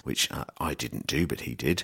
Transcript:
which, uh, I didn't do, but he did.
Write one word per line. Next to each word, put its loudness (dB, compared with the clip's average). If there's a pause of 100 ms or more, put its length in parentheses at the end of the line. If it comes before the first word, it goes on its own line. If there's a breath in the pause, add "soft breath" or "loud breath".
which, 2
uh, -4 (140)
I 0
didn't -4
do, 4
but -2
he -6
did. 2